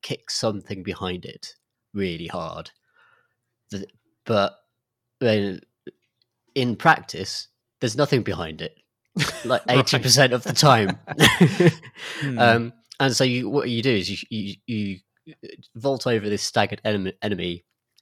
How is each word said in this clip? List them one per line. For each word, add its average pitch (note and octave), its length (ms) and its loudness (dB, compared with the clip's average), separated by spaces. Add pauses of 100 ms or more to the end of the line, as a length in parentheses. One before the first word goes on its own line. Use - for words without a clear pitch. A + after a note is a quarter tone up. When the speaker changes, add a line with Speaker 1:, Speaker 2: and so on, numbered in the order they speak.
Speaker 1:
kick - 300 -10
something G2+ 500 -6
behind F2+ 440 -8
it - 300 -18 (380)
really E2+ 340 -6
hard. E2 440 -10 (960)
The, G2 160 -10 (400)
but G2+ 320 2 (600)
then G#2 400 0 (960)
in B2 220 -2
practice, - 720 -2 (320)
there's A2+ 160 -2
nothing C#3 260 2
behind E2 380 -8
it, - 160 -12 (680)
like, A#2+ 200 0
Speaker 2:
<laughs> - 20 -20
Right. B2+ 120 4
Speaker 1:
eighty C3 200 2
percent B2+ 340 4
of B2 100 0
the - 100 -4
time. A2 440 6 (200)
<laughs> D#3+ 540 6 (500)
Speaker 2:
Hmm. C3+ 180 -4
Speaker 1:
Um, A#2 340 4 (260)
and C3+ 160 2
so - 80 2
you, B2 260 0
what C3 200 -2
you A#2 120 -2
do C3 100 2
is F#2+ 180 0
you, G2 80 -6 (120)
you, G2+ 260 -8 (720)
you D#3 100 -20 (400)
vault C3 320 -2
over A2 220 0
this G2+ 140 -2
staggered G#2 400 -2
enemy, G2+ 380 -2
enemy. F2+ 440 -6 (360)